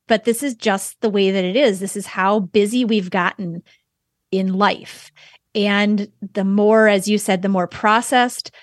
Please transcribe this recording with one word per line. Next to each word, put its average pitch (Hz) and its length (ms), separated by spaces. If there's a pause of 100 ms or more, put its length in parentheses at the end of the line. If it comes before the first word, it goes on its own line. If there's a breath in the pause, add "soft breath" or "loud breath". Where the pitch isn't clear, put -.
but 214 180
this 233 180
is 277 120
just - 460
the 226 100
way 196 200
that 190 140
it 185 120
is. 220 240
This 196 160
is 196 100
how 196 340
busy 208 440
we've 208 260
gotten 180 520 (680 soft breath)
in 190 240
life. - 560 (440 loud breath)
And 208 540 (260)
the 196 100
more, 208 440
as 202 200
you 208 100
said, 190 240
the 196 60
more 185 180
processed, 240 840 (120 loud breath)